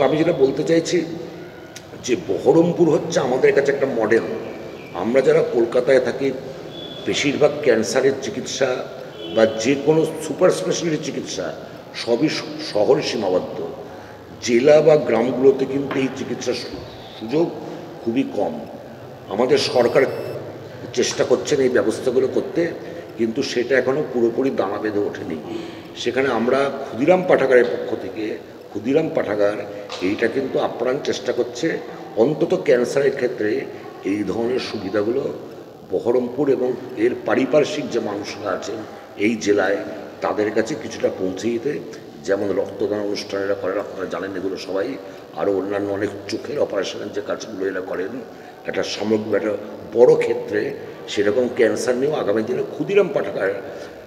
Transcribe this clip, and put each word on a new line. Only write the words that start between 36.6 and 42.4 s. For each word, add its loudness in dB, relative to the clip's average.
এর 2
পারিপার্শ্বিক 2
যে 0
মানুষরা -6
আছেন -4
এই 2
জেলায় 2
তাদের 0
কাছে -2
কিছুটা -2
পৌঁছে -4
দিতে। -2
যেমন 0